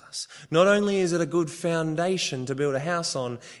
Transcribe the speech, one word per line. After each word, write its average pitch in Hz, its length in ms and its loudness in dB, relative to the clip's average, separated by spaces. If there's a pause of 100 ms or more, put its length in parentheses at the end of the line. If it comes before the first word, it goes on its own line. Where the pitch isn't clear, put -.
us. - 200 -12 (240)
Not 170 160 6
only 202 320 4
is 180 120 2
it 170 80 0
a 170 60 0
good 156 240 0
foundation 165 960 -2
to 135 100 -4
build 139 200 0
a 131 40 -2
house 170 360 -4
on, 123 240 -4 (220)